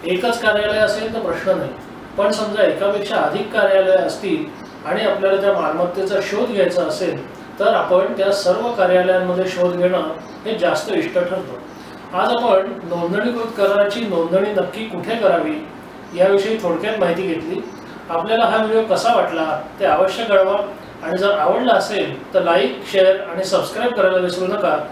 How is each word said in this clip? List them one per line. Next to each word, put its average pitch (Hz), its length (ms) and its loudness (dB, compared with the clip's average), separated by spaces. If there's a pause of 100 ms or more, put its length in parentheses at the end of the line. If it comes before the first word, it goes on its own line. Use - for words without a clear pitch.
एकच 185 380 -2
कार्यालय 214 380 0
असेल 220 340 0
तर 226 80 -4
प्रश्न 180 360 0
नाही, 135 120 -4 (480)
पण 202 140 2
समजा 208 320 0
एकापेक्षा 202 540 0
अधिक - 360 -2
कार्यालय 190 440 4
असतील - 480 -2 (400)
आणि 196 200 -2
आपल्याला 196 360 2
त्या 196 120 4
मालमत्तेचा 175 720 0
शोध 233 280 -2
घ्यायचा 180 320 2
असेल 156 360 -2 (400)
तर 202 140 4
आपण 196 440 2
त्या 196 160 2
सर्व 180 400 0
कार्यालयांमध्ये 180 760 2
शोध 175 260 0
घेणं 175 340 2 (360)
हे 220 140 -4
जास्त - 340 0
इष्ट 160 200 -2
ठरतं. - 1040 -6
आज - 160 2
आपण 196 380 2 (140)
नोंदणीकृत 208 720 -2
कराराची 202 500 2
नोंदणी 185 460 0
नक्की 214 320 -2
कुठे 196 320 -6
करावी 165 420 2 (580)
याविषयी 196 460 4
थोडक्यात 180 360 -2
माहिती 175 240 0
घेतली. 170 380 -4 (480)
आपल्याला 214 360 2
हा 226 120 2
व्हिडिओ 220 280 2
कसा 220 300 2
वाटला 165 300 0 (340)
ते 196 60 0
अवश्य 190 400 2
कळवा 196 300 4 (480)
आणि 175 140 -4
जर 196 140 2
आवडला 233 420 2
असेल 180 600 -2
तर 185 100 4
लाईक, 170 380 2 (100)
शेअर 190 320 6
आणि 180 200 -4
सबस्क्राईब 214 500 0
करायला 190 240 4
विसरू 180 300 0
नका. 185 300 0 (140)